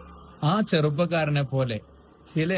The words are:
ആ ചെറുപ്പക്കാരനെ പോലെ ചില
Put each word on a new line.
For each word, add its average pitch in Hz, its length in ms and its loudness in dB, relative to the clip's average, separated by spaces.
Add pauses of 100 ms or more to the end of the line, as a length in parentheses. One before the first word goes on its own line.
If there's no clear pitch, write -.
(440)
ആ 151 180 4
ചെറുപ്പക്കാരനെ 156 800 2
പോലെ 127 340 0 (500)
ചില 160 300 0